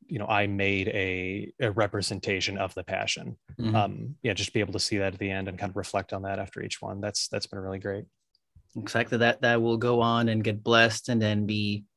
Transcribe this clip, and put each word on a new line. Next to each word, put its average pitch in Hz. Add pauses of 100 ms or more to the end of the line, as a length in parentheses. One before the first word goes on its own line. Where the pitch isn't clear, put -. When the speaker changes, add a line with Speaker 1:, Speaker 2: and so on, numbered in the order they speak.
Speaker 1:
you 139
know, 104
I 104
made 98
a, 95
a 120
representation 101
of 95
the 92
Passion. 104 (220)
Speaker 2:
Mm-hmm. 110
Speaker 1:
Um, 107
yeah, 113
just 98
be 113
able 98
to 101
see -
that 98
at 95
the 101
end 95
and 90
kind 101
of 95
reflect 95
on 98
that 98
after 98
each -
one. 101
That's, 104
that's -
been 98
really 95
great. 101 (720)
Speaker 2:
Exactly. 117
That, 120
that 117
will 117
go 120
on 117
and 110
get 107
blessed 113
and 117
then 107
be 104 (100)